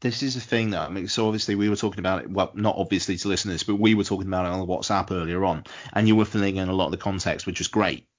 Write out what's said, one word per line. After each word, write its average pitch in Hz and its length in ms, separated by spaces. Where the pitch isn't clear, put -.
This 120 220
is 131 140
a 123 40
thing 113 300
that, 82 180
I 80 40
mean, 92 160
so 113 180
obviously 107 300
we 101 120
were 104 80
talking 104 220
about 92 240
it, - 80
well, 95 240
not 104 240
obviously 95 380
to 95 120
listeners, 92 360
but 104 120
we 110 180
were 101 100
talking 95 240
about 92 180
it 87 60
on 92 80
the 92 60
WhatsApp 95 440
earlier 87 340
on, 82 200
and 104 140
you 110 80
were 107 100
filling 98 320
in 95 120
a 92 40
lot 92 140
of 73 60
the 92 60
context, 92 480
which - 120
was 139 100
great. 87 380